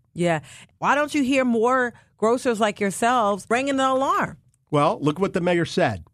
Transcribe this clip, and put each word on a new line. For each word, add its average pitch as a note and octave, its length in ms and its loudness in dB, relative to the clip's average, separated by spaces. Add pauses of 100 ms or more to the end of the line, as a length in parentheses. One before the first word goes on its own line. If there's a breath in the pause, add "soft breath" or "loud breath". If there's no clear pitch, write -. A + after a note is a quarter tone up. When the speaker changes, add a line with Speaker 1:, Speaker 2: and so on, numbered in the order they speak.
(120)
Speaker 1:
Yeah. E3 280 0 (380 loud breath)
Why G3+ 160 2
don't D4 200 -2
you D4 80 2
hear C4 220 2
more B3 500 0 (240 soft breath)
grocers A#3 420 0
like G#3+ 200 0
yourselves G#3 680 0
ringing C4+ 280 0
the C4 140 0
alarm? C4+ 460 0 (340)
Speaker 2:
Well, D3+ 300 2
look D3+ 180 0
what F#3+ 140 -2
the F#3+ 80 -2
mayor F3 240 2
said. B2 500 -2